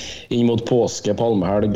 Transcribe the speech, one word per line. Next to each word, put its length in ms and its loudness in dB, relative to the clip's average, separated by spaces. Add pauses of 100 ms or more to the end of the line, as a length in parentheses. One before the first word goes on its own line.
(300)
inn 160 2
mot 160 2
påske, 560 0
palmehelg 580 0